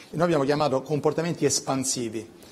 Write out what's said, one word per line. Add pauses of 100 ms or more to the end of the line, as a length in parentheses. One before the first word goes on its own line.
E
noi
abbiamo
chiamato
comportamenti
espansivi (260)